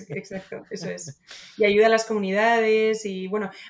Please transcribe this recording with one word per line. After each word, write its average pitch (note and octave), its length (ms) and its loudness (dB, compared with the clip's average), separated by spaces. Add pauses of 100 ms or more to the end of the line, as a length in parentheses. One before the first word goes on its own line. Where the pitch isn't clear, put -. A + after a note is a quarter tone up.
exacto, F#3+ 640 -12
eso F3 180 -10
es. F3 320 -12 (360)
Y G#3 80 4
ayuda G#3 220 6
a - 20 6
las A3+ 160 2
comunidades A3 1000 2
y, F#3+ 220 -6
bueno, G3+ 240 -4 (180)